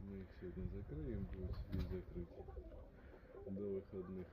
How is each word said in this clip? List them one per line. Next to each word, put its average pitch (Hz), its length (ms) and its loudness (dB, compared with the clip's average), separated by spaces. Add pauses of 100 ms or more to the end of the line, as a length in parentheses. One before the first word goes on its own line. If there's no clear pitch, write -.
ми 98 80 -2
їх 92 100 -2 (120)
сьогодні 92 240 0 (140)
закриємо, 117 560 2
будуть 92 220 2 (160)
собі 92 100 6
закриті 92 440 2 (1300)
до 95 100 2
вихідних, 95 720 2